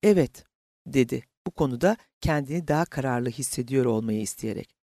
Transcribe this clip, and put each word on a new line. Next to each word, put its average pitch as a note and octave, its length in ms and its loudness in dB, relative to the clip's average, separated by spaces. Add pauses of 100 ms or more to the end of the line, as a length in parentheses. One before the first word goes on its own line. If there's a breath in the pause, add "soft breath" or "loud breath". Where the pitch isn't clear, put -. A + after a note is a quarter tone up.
"Evet," F#3+ 420 4 (420)
dedi, B2+ 380 0 (220)
bu F3+ 40 -4
konuda D3 460 0 (240 soft breath)
kendini D3+ 480 -2
daha D3+ 160 2
kararlı B2+ 460 -2
hissediyor B2 540 -2
olmayı A2 360 0
isteyerek. - 640 -8